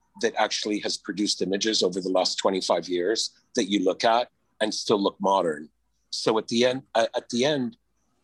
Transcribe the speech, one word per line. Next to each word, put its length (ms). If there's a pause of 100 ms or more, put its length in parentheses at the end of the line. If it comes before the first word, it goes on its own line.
(220)
that 160
actually 420
has 180
produced 440
images 420
over 180
the 80
last 280
twenty-five 500
years 440 (240)
that 100
you 180
look 200
at 260 (320)
and 120
still 280
look 180
modern. 500 (400)
So 280
at 100
the 180
end, 180 (120)
at, 200
at 140
the 160
end, 320 (460)